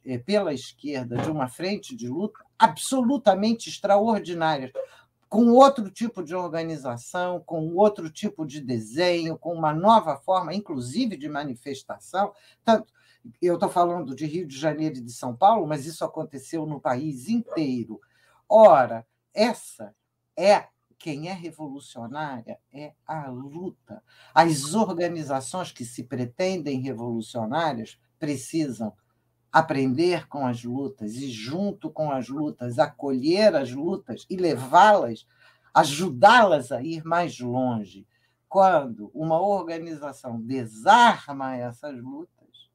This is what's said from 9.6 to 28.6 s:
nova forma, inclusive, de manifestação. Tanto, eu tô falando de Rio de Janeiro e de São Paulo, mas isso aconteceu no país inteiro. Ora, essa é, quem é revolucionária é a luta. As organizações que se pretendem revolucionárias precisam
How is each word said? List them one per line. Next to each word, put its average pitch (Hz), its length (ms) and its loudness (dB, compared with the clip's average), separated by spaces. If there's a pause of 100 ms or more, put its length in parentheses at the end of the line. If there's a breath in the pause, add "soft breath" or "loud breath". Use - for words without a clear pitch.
nova 180 440 4
forma, 180 360 -2
inclusive, 170 640 -6
de 143 100 -12
manifestação. 147 1080 -8 (300 soft breath)
Tanto, 226 300 0 (480 soft breath)
eu 175 180 2
tô 196 80 0
falando 175 480 0
de 156 100 -6
Rio 160 220 -6
de 135 100 -16
Janeiro 151 400 -2
e 123 40 -12
de 120 100 -14
São 123 240 -10
Paulo, 190 320 4
mas 151 180 -6
isso 160 200 -8
aconteceu 156 600 -8
no 151 140 -8
país 131 480 -4
inteiro. 135 720 -4 (480 soft breath)
Ora, 139 580 8 (280)
essa - 600 -2 (420)
é, 196 320 4 (300)
quem 151 300 -8
é 185 60 -8
revolucionária 139 1300 -12 (120)
é 147 220 -16 (120)
a 151 220 -8
luta. 139 760 -14 (320 soft breath)
As 151 400 4
organizações 170 960 -2
que - 120 -14
se 120 200 -12
pretendem 139 760 -4
revolucionárias 117 1200 -6 (180)
precisam 139 760 -6 (580)